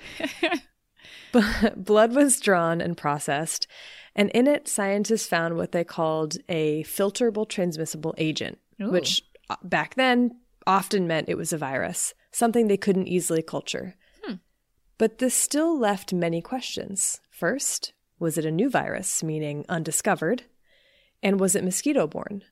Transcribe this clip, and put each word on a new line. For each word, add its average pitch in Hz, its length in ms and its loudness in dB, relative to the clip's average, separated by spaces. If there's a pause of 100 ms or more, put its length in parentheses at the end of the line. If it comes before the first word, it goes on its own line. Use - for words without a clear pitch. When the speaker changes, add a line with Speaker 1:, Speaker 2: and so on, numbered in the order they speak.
(180)
Speaker 1:
<laughs> - 1120 -8
Speaker 2:
B-, 247 80 6 (360)
blood 214 380 4
was 285 260 6
drawn 170 400 2
and 170 160 -4
processed, 147 680 -2 (480)
and 208 160 2
in 247 160 4
it, 294 220 2
scientists 208 580 0
found 165 300 0
what 175 160 -4
they 170 120 0
called 160 520 -2 (120)
a 156 360 0
filterable 214 640 -2
transmissible 160 720 -4
agent, - 400 -4 (220)
Speaker 1:
Ooh. 202 100 -4
Speaker 2:
which, - 320 0 (260)
uh, - 160 -8
back 175 320 -2
then 247 420 4 (280)
often 190 420 2
meant 160 200 0
it 170 100 -2
was 165 140 -4
a 160 60 -2
virus, 135 560 -4 (180)
something 233 360 2
they 196 80 4
couldn't 190 320 2
easily 165 340 0
culture. - 540 -8 (280)
Speaker 1:
Hmm. 262 100 -6 (640)
Speaker 2:
But 220 200 0
this 254 160 0
still 311 440 0
left 202 340 0
many 170 300 0
questions. - 760 -6 (100)
First, - 600 -4 (260)
was 165 200 -2
it 156 60 -2
a 156 60 0
new 190 200 2
virus, - 520 -2
meaning 151 460 -4
undiscovered? 170 760 0 (800)
And 196 180 4
was 190 160 4
it 190 80 -2
mosquito-borne? 196 880 -2